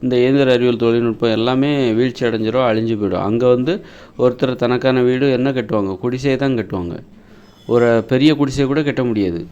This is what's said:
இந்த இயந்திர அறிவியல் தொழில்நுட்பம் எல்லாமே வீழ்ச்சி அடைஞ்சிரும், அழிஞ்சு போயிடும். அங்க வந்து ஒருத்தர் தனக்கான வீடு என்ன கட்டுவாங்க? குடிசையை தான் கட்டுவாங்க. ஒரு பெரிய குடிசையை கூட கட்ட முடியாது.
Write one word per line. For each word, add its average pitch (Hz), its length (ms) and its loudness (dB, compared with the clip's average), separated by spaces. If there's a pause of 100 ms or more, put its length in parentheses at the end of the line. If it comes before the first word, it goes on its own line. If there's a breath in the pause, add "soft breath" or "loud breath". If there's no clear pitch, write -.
இந்த 127 160 -2
இயந்திர 131 360 4
அறிவியல் 120 300 2
தொழில்நுட்பம் 117 540 0
எல்லாமே 131 320 0 (240)
வீழ்ச்சி 123 320 -2
அடைஞ்சிரும், 113 420 0
அழிஞ்சு 113 280 0
போயிடும். 95 320 -2
அங்க 117 200 0
வந்து 127 260 2 (460 loud breath)
ஒருத்தர் 127 360 0
தனக்கான 127 480 0
வீடு 127 280 2
என்ன 127 200 0
கட்டுவாங்க? 110 480 -2
குடிசையை 127 380 -2
தான் 135 220 -2
கட்டுவாங்க. 92 380 -6 (680 loud breath)
ஒரு 120 220 4 (180)
பெரிய 135 280 4
குடிசையை 139 320 0
கூட 143 160 0
கட்ட 135 200 -2
முடியாது. 98 380 -2 (100)